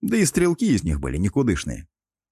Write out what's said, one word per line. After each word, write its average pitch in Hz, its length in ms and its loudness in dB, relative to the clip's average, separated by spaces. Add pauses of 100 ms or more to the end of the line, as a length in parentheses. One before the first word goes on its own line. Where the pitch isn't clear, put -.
да 226 160 -2
и 214 80 4
стрелки 175 500 2
из 92 80 2
них 76 180 -2
были 67 180 -4
никудышные. 92 720 -2 (440)